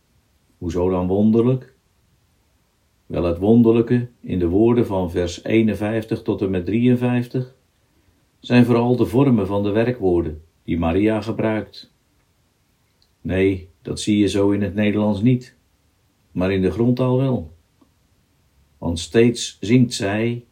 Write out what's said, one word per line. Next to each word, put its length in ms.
Hoezo 320
dan 180
wonderlijk? 680
Wel, 160
het 140
wonderlijke 720
in 200
de 80
woorden 380
van 260
vers 320
eenenvijftig 800
tot 200
en 80
met 160
drieënvijftig 920
zijn 260
vooral 300
de 100
vormen 420
van 160
de 80
werkwoorden 680
die 140
Maria 440
gebruikt. 720
Nee, 480
dat 180
zie 180
je 100
zo 240
in 100
het 120
Nederlands 480
niet, 340
maar 200
in 100
de 100
grondtaal 460
wel. 360
Want 220
steeds 600
zingt 340
zij, 580